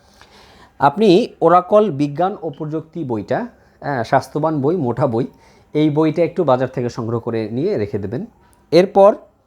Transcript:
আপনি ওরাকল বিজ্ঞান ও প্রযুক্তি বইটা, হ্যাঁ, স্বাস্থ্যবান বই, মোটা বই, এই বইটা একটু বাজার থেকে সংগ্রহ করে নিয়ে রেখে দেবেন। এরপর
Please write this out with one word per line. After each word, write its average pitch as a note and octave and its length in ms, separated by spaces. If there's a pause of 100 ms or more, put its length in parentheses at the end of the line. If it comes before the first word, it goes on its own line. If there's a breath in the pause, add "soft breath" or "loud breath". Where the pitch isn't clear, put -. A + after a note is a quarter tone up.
(800 soft breath)
আপনি G3 480 (140)
ওরাকল F3+ 500
বিজ্ঞান D3 500
ও E3 80
প্রযুক্তি D#3 540
বইটা, B2 440 (340 soft breath)
হ্যাঁ, D3 220
স্বাস্থ্যবান D3+ 580
বই, D3+ 140
মোটা C3+ 320
বই, A#2+ 200 (460 soft breath)
এই D#3 160
বইটা D#3 340
একটু D#3+ 200
বাজার C3 240
থেকে B2 220
সংগ্রহ A#2 300
করে A2+ 300
নিয়ে D3+ 280
রেখে G#2 200
দেবেন। G#2 280 (460 soft breath)
এরপর G3 440 (320)